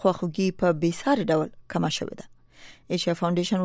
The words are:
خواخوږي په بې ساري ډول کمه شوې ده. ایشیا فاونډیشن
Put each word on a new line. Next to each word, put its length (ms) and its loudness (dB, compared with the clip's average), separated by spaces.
خواخوږي 460 2
په 60 4
بې 180 2
ساري 320 2
ډول 180 2
کمه 240 0
شوې 220 -8
ده. 60 -18
ایشیا 260 0
فاونډیشن 460 0